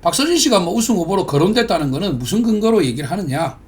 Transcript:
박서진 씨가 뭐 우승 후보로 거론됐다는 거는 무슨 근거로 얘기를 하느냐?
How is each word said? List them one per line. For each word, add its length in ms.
박서진 380
씨가 220
뭐 140
우승 200
후보로 320
거론됐다는 640
거는 300
무슨 240
근거로 400
얘기를 260
하느냐? 580